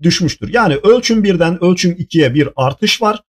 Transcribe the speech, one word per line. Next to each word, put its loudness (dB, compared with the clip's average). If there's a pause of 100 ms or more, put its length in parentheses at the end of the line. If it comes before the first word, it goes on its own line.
düşmüştür. -2
Yani 0
ölçüm 2
birden 0
ölçüm 0
ikiye 0
bir 0
artış -4
var. -2 (140)